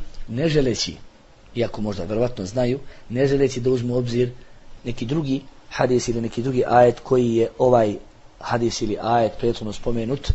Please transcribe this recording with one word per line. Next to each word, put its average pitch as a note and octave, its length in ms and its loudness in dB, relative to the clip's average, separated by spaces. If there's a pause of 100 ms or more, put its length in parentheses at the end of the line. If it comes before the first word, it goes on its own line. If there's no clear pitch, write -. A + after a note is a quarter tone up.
(280)
ne C3 220 -2
želeći, C3 460 0 (600)
iako A2+ 260 -2
možda G2 220 -4
vjerovatno G#2+ 420 -2
znaju, B2 340 -2 (300)
ne B2+ 180 2
želeći C3+ 320 2
da A#2+ 100 0
uzmu B2 240 0
u B2 40 0
obzir B2 340 0 (520)
neki A#2+ 220 -6
drugi C3+ 360 -2 (280)
hadis B2+ 380 0
ili A#2 140 -2
neki A#2 200 -4
drugi B2+ 260 0
ajet B2 320 6
koji B2 360 2
je A2+ 220 2
ovaj A#2 380 4 (440)
hadis A#2 420 -2
ili G#2+ 200 -2
ajet A2+ 360 2
prethodno A#2 360 -2
spomenut, A#2 600 -2